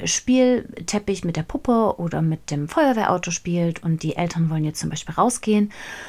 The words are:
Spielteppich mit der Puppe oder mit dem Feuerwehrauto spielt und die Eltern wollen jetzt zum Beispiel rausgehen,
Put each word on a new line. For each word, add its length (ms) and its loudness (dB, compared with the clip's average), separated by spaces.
Spielteppich 1200 0
mit 120 -2
der 60 -2
Puppe 560 2
oder 240 -2
mit 280 -2
dem 180 -2
Feuerwehrauto 640 2
spielt 520 -2
und 200 0
die 140 -2
Eltern 340 0
wollen 140 0
jetzt 160 -4
zum 100 -4
Beispiel 240 -10
rausgehen, 580 2